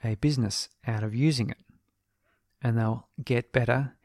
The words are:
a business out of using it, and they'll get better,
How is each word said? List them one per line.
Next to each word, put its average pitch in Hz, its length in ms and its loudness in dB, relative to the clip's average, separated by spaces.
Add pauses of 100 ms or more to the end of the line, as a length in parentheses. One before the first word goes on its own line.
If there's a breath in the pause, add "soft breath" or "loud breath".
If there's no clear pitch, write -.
a 110 120 -2
business 127 520 0 (180)
out 110 160 -2
of 107 140 -4
using 131 340 2
it, - 140 -12 (960)
and 117 160 0
they'll 113 300 -2 (160)
get 120 300 -2
better, 127 400 2 (120)